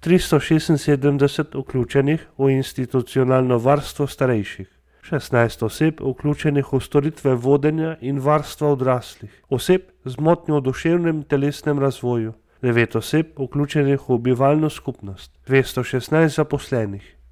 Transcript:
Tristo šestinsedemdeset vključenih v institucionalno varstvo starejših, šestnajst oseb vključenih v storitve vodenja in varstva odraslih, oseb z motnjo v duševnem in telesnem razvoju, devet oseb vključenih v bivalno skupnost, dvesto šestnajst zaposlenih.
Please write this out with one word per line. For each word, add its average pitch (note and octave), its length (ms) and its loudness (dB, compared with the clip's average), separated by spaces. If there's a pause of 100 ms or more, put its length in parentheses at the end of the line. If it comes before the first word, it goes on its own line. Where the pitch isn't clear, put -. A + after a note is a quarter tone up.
Tristo E3+ 400 2
šestinsedemdeset C#3+ 1120 0
vključenih C#3 720 -2 (120)
v C3+ 120 2
institucionalno B2+ 1080 0
varstvo C#3 480 0
starejših, A2+ 640 -4 (340)
šestnajst A#2+ 600 -2
oseb D#3 380 -2
vključenih C#3+ 720 -2
v C3 80 0
storitve C#3 540 0
vodenja D3+ 680 0
in C#3 220 -4
varstva D3 540 0
odraslih, B2+ 560 -4 (180)
oseb F3+ 400 0 (140)
z B2+ 160 -10
motnjo D#3+ 400 2
v C3 80 -6
duševnem E3 480 0
in D3+ 100 -8
telesnem C#3+ 560 0
razvoju, B2 500 -2 (300)
devet A#2+ 340 2
oseb D#3 420 -2
vključenih C#3 680 -2
v B2 100 2
bivalno C3+ 520 2
skupnost, - 640 -12 (120)
dvesto C3 360 2
šestnajst D3+ 540 0
zaposlenih. A#2 840 -4 (140)